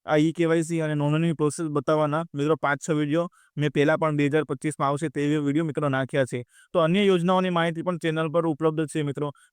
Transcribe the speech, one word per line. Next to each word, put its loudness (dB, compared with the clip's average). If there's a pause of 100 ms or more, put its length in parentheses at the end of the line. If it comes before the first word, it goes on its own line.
આ 0
ઈ 4
કે -2
વાય 2
સી -4
અને -2
નોંધણીની 0
પ્રોસેસ -2
બતાવવાના, 0 (100)
મિત્રો, 0
પાંચ -2 (100)
છ 2
વીડિયો 0 (280)
મેં 0
પહેલાં 4
પણ 0
બે 2
હજાર 2
પચીસમાં -4
આવશે -2
તેવી 0
વીડિયો, 0
મિત્રો, -2
નાખ્યા 0
છે. -8 (300)
તો 2
અન્ય 4
યોજનાઓની 2
માહિતી -2
પણ -4
ચેનલ -2
પર 0
ઉપલબ્ધ 0
છે, -4
મિત્રો, -4 (220)